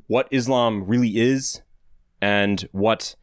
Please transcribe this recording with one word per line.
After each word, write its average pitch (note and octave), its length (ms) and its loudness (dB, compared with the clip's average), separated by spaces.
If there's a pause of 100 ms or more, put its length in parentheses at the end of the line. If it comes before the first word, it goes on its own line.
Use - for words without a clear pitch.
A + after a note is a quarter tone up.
what B2 240 0
Islam A#2+ 560 0
really A#2 320 2
is C3+ 440 0 (600)
and G2+ 480 0
what G#2+ 520 -2